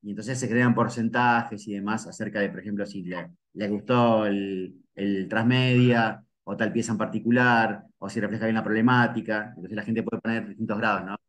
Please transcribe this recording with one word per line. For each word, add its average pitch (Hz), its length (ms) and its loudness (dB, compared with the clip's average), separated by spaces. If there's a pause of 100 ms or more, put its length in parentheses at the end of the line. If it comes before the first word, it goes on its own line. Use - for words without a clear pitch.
Y 104 80 -12
entonces 110 280 -6
se 123 100 -4
crean 120 260 4
porcentajes 117 920 0
y 104 80 -8
demás 104 320 -4
acerca 104 340 -6
de, 98 100 2
por 92 100 -12
ejemplo, 101 260 -6
si 98 180 -12
le, 87 260 -10 (240)
le 104 140 -4
gustó 110 580 4
el, 98 480 -4 (200)
el 98 340 -2
transmedia 120 960 4 (220)
o 101 120 -6
tal 107 160 -2
pieza 113 200 -2
en 104 60 -2
particular, 113 840 2 (160)
o 98 100 -10
si 113 120 -6
refleja 104 260 -4
bien 113 100 0
la 110 80 -2
problemática. 113 920 2
Entonces 90 200 -14
la 104 60 -8
gente 113 220 -2
puede 110 180 -6
poner 113 260 -4
distintos 104 300 -6
grados, 104 280 0
¿no? 98 100 -10 (120)